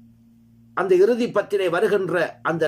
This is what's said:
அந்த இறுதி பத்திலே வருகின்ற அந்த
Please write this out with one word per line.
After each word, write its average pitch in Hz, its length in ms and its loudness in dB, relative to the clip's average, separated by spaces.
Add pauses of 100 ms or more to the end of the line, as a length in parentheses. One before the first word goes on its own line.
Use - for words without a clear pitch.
(760)
அந்த 185 180 2
இறுதி 226 340 2
பத்திலே 190 400 -2
வருகின்ற 185 440 0 (300)
அந்த 160 240 -2